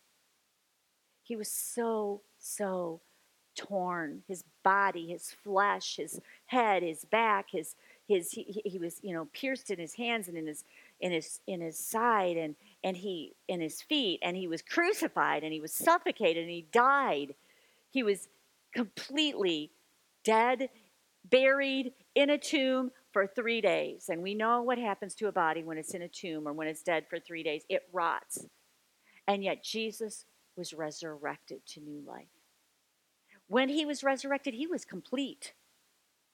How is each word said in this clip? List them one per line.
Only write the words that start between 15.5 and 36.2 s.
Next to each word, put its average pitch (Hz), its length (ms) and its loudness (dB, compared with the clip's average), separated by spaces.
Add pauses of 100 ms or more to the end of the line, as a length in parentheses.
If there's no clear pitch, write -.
he 156 80 -4
was 156 140 -8
suffocated 226 680 4
and 170 80 -6
he 170 220 -8
died. 233 600 4 (560)
He 269 120 0
was 202 260 0 (460)
completely 208 960 -2 (540)
dead, 233 460 4 (540)
buried 269 680 4 (220)
in 285 160 6
a 294 80 4
tomb 262 520 2 (220)
for 196 140 4
three 233 340 -2
days. 160 480 0
And 170 140 -2
we 196 120 -4
know 226 280 2
what 240 160 0
happens 214 380 -4
to 214 120 -2
a 190 40 -2
body 165 300 2
when 160 160 -6
it's 156 160 -8
in 175 80 -6
a 175 60 -10
tomb 156 400 -6
or 143 40 -4
when 156 160 -4
it's 156 140 -8
dead 160 280 0
for 175 80 -6
three 165 240 -10
days. 156 260 -2
It - 240 -2
rots. - 540 -2 (800)
And 196 180 0
yet 170 180 -2
Jesus 220 640 -6 (320)
was 175 160 -10
resurrected 151 960 -8
to - 140 -18
new 147 260 -12
life. 131 200 -16 (1200)
When 254 200 4
he 302 160 0
was 294 200 -6
resurrected, 269 500 0
he 262 120 -6
was 330 180 -4
complete. - 720 -8 (800)